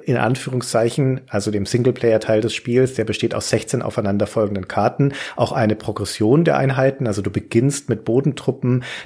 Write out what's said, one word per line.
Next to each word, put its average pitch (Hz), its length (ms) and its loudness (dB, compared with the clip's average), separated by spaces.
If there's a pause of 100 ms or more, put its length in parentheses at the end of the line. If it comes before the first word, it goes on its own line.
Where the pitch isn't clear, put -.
in 127 160 0
Anführungszeichen, 127 1080 0
also 104 200 -2
dem 101 160 0
Singleplayer-Teil 117 760 2
des 113 120 0
Spiels, 127 400 2
der 110 120 -2
besteht 113 280 -2
aus 110 160 -6
sechzehn 120 320 -2
aufeinanderfolgenden 104 840 -2
Karten, 135 460 0 (220)
auch 120 160 0
eine 107 240 2
Progression 110 720 0
der 147 120 4
Einheiten. 135 500 0
Also 101 160 -2
du 95 80 -4
beginnst - 580 0
mit 104 160 -2
Bodentruppen, 127 800 0 (220)